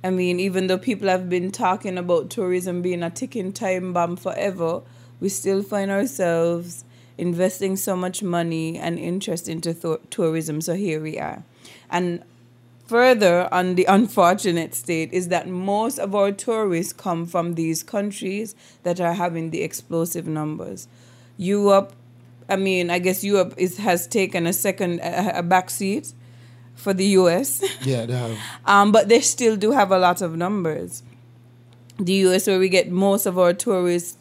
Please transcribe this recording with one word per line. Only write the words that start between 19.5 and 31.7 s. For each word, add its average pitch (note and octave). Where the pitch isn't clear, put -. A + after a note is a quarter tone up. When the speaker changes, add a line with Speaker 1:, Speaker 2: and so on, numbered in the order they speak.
Speaker 1:
the D#3
explosive E3
numbers. D#3
Europe, G3+
I G3
mean, F#3
I F3+
guess F#3
Europe G3
is, F3+
has F3+
taken F#3
a F3
second, F#3+
a, F3+
a F3
back F#3
seat, G3+
for -
the F#3+
U F3+
S. A#3+
<laughs> -
Speaker 2:
Yeah, B2
they A#2+
have. A#2
Speaker 1:
Um, G3+
but G3
they A#3
still A3+
do G#3+
have G#3
a F#3+
lot F3+
of E3
numbers. E3+